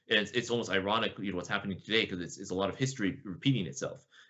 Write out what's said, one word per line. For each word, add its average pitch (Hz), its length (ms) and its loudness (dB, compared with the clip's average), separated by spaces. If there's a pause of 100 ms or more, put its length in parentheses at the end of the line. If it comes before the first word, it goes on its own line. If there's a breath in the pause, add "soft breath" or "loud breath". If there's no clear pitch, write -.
And 110 100 6
it's, 101 120 0
it's 120 180 0
almost 113 200 0
ironic, 98 480 2
you 101 140 -4
know, 90 60 -2
what's 87 100 -4
happening 98 320 -2
today, 107 260 2
'cause 95 140 -4
it's, 82 180 -8
it's 98 140 -10
a 90 40 -2
lot 95 140 2
of 92 60 -4
history 117 480 0
repeating 104 420 2
itself. - 400 -6 (240 soft breath)